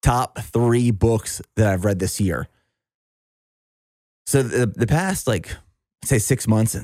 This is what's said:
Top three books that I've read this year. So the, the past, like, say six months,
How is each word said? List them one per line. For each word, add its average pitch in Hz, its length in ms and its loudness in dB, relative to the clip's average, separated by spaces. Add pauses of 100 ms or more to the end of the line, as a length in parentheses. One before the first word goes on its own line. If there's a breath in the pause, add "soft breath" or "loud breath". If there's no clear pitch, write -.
Top 123 360 0
three 120 520 2
books 110 500 0 (140)
that 107 180 2
I've 92 120 -2
read 101 120 0
this 92 240 -2
year. 85 260 -2 (1800)
So 135 160 2
the, 123 240 0
the 113 200 -2
past, 185 380 -2
like, 101 300 -4 (480)
say 123 160 0
six - 280 -2
months, 110 360 2